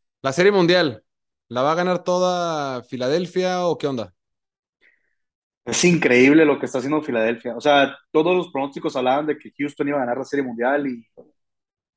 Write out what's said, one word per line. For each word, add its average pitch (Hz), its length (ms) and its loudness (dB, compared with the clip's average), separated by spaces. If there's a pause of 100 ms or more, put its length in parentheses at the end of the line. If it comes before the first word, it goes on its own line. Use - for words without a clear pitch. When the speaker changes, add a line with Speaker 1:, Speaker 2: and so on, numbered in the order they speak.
(220)
Speaker 1:
la 135 120 -2
Serie 185 180 4
Mundial, 175 520 2 (440)
¿la 123 160 -2
va 147 80 2
a 160 40 0
ganar 180 280 -2
toda 170 800 -2
Filadelfia 180 840 -4
o 165 140 -2
qué 147 80 -4
onda? 120 260 -6 (1500)
Speaker 2:
Es - 180 -4
increíble 147 640 6
lo 139 140 2
que 139 60 -4
está 131 120 -6
haciendo 143 240 -2
Filadelfia. 117 540 -4
O 117 60 -12
sea, 139 360 2 (140)
todos 160 240 2
los 175 160 -4
pronósticos 139 440 -8
hablaban 131 320 0
de 151 100 -4
que - 200 -20
Houston 143 320 -6
iba 147 80 -2
a 139 40 -2
ganar 123 160 -4
la 135 60 -8
Serie 139 220 -4
Mundial 127 420 -2
y 120 180 -10 (920)